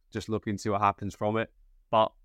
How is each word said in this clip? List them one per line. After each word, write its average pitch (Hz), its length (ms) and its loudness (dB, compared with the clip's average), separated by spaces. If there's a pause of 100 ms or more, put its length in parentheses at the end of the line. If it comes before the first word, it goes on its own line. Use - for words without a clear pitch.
(120)
Just 110 180 -8
looking 107 280 -4
to - 40 -10
see 110 80 -4
what 101 120 0
happens 101 340 0
from 107 220 -2
it. 113 120 -2 (420)
But 110 200 4 (120)